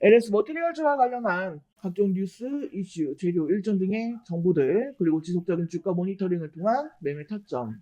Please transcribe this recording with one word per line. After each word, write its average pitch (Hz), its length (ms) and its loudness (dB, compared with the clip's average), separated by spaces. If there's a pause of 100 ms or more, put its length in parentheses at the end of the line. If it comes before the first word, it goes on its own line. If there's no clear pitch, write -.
엘에스 226 320 8
머티리얼즈와 311 640 0
관련한 202 640 0 (180)
각종 196 340 0
뉴스, 226 600 -4
이슈, 165 440 -6
재료, 175 320 0
일정 202 300 0
등의 226 480 -2
정보들, 180 720 0
그리고 160 240 2
지속적인 170 460 -2
주가 175 240 -4
모니터링을 180 600 -2
통한 233 380 -2 (100)
매매 147 260 -6
타점, 123 560 -8